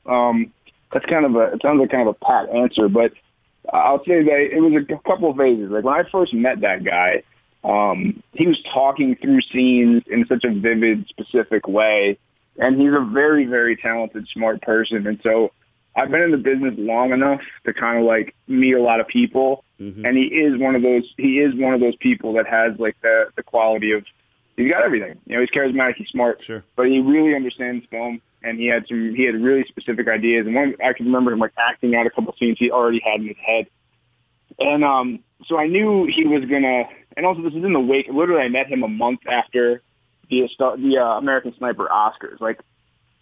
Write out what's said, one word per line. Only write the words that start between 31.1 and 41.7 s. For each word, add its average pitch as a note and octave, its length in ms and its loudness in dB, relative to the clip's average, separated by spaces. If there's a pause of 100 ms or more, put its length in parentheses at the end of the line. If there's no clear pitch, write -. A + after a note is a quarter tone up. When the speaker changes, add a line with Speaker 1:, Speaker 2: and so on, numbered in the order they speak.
Speaker 1:
him, A2 60 -2
like, A2+ 220 -2
acting A#2+ 360 -2
out A#2 120 0
a - 20 -4
couple A2+ 300 -6
scenes A#2 180 0
he A#2+ 140 0
already A#2 340 2
had G#2+ 160 -2
in G#2+ 60 -8
his G#2 100 -16
head. A2 300 -2 (920)
And, C#3+ 260 0
um, B2+ 360 0 (260)
so E3 140 -2
I D#3 80 -2
knew G3 400 0
he D#3+ 180 0
was D3 200 0
gonna, C3 400 0 (300)
and D#3+ 120 -6
also E3 160 -2
this D#3 100 -6
is E3 100 -6
in F#3+ 100 0
the D3 60 2
wake, C3+ 300 0
literally D#3+ 320 0
I B2 80 -2
met C3 160 -2
him C3 160 -4
a A2+ 60 -4
month A#2 320 -4 (100)
after A#2+ 540 -2 (460)
the, B2+ 280 0
the, C3 400 0
uh, A#2 220 0
American C3 380 -4
Sniper G#2 300 -4